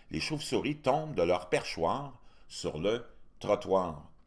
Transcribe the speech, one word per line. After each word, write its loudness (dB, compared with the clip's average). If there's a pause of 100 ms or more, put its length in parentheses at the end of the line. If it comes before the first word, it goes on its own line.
(120)
Les -4
chauves-souris -2
tombent 0
de 4
leur 2
perchoir 0 (300)
sur -6
le 0 (340)
trottoir. 2 (180)